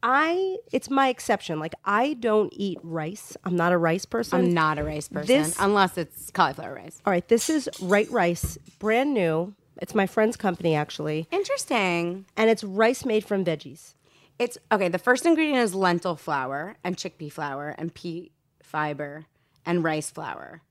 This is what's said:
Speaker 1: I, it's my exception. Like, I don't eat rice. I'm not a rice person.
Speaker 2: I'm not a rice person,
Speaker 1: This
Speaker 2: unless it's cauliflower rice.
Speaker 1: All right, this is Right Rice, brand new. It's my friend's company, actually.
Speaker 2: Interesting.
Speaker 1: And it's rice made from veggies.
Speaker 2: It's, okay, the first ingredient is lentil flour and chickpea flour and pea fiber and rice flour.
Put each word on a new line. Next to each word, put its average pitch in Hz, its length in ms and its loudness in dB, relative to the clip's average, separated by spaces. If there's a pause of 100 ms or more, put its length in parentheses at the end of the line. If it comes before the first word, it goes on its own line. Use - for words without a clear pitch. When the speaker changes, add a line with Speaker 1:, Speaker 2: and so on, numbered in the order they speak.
Speaker 1:
I, 330 520 2 (140)
it's - 180 -2
my 269 180 4
exception. 202 520 -2
Like, 160 140 -6 (120)
I 233 300 2
don't 214 400 2
eat 196 280 -4
rice. 165 520 -8 (100)
I'm 180 100 0
not 170 160 4
a 180 60 4
rice 165 280 2
person. - 340 -2
Speaker 2:
I'm 180 140 4
not 156 240 2
a 151 60 -4
rice 151 240 -6
person, 151 200 -6
Speaker 1:
This 254 320 4
Speaker 2:
unless 196 380 4
it's - 340 -8
cauliflower 151 440 0
rice. - 300 -18
Speaker 1:
All 202 60 2
right, 180 160 2
this 226 220 2
is 311 200 0 (120)
Right 202 300 2
Rice, 175 460 0 (220)
brand 247 340 2
new. 175 400 0 (280)
It's - 140 -6
my 196 100 4
friend's 220 320 2
company, 170 380 0
actually. 151 560 -4
Speaker 2:
Interesting. 196 920 -2 (100)
Speaker 1:
And 220 140 4
it's 226 140 2
rice 220 420 0
made 214 200 0
from 196 200 0
veggies. 156 480 -8 (460)
Speaker 2:
It's, 240 180 -2 (140)
okay, 196 180 2
the 175 100 -2
first 254 260 2
ingredient 311 340 4
is 220 140 2
lentil 180 440 0
flour 143 680 -4
and 180 140 -4
chickpea 151 340 -12
flour 147 460 -8
and 160 160 -8
pea 175 380 -10 (300)
fiber 151 640 -6 (400)
and 170 180 0
rice 156 280 -2
flour. 156 580 -12